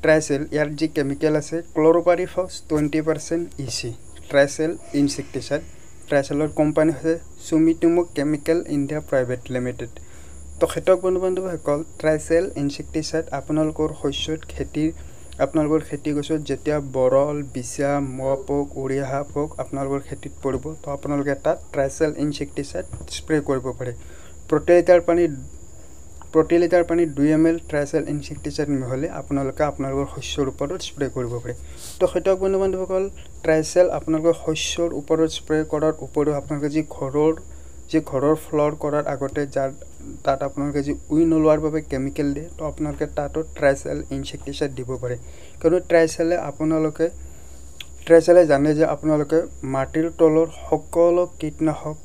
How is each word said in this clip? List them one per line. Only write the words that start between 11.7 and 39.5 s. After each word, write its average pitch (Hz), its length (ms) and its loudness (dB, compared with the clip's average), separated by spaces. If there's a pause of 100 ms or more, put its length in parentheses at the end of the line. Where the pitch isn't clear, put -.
ট্ৰাইচেল 156 440 2 (180)
ইনচেক্টিচাইড 151 640 -4 (140)
আপোনালোকৰ 156 500 0 (120)
শস্যত 156 400 -4 (120)
খেতিৰ, 151 380 -2 (540)
আপোনালোকৰ 151 440 2
খেতি 147 280 -4
গছত 151 240 -2 (100)
যেতিয়া 147 260 -2 (200)
বৰল, 135 400 4 (180)
বিছা, 139 360 -2 (260)
মোৱা 135 200 0 (100)
পোক, 143 200 0 (160)
উৰি 135 220 -2
অহা 135 180 -2 (100)
পোক 147 160 -2 (140)
আপোনালোকৰ 139 460 -4
খেতিত 139 240 -10 (120)
পৰিব, 131 200 -2 (180)
তো - 40 -12 (100)
আপোনালোকে 143 380 -2 (100)
তাত 151 140 2 (140)
ট্ৰাইচেল 143 380 2 (140)
ইনচেক্টিচাইড 143 600 -4 (300)
স্প্ৰে 156 220 0 (100)
কৰিব 131 180 0 (120)
পাৰে। 123 140 -6 (560)
প্ৰতি 156 300 4
লিটাৰ 175 300 8
পানীত, 170 240 4 (1000)
প্ৰতি 160 300 4
লিটাৰ 170 280 4
পানীত 170 180 4 (100)
দুই 147 180 4
এম 160 140 6
এল 165 80 0 (120)
ট্ৰাইচেল 147 320 0 (120)
ইনচেক্টিচাইড 147 640 -6
মিহলি 131 320 -4 (120)
আপোনালোকে 139 500 -2
আপোনালোকৰ 135 440 -4
শস্যৰ 139 380 -2
ওপৰত 143 360 -6
স্প্ৰে - 180 -4 (100)
কৰিব 120 160 -4 (100)
পাৰে। 123 120 -8 (440)
তো 185 140 4
খেতিয়ক 185 300 2
বন্ধু 190 200 2
বান্ধৱীসকল, 185 420 0 (400)
ট্ৰাইচেল 160 420 6 (120)
আপোনালোকৰ 160 360 4 (100)
শস্যৰ 165 460 -2 (100)
ওপৰত 160 380 2
স্প্ৰে 156 200 0 (140)
কৰাৰ 156 220 2 (120)
উপৰিও 147 340 0
আপোনালোকে 147 360 -4
যি 156 60 2 (140)
ঘৰৰ, 147 380 2 (560)
যি 160 80 2 (120)
ঘৰৰ 143 340 4
floor 151 280 2 (100)
কৰাৰ 147 220 0 (100)
আগতে 135 280 -4 (120)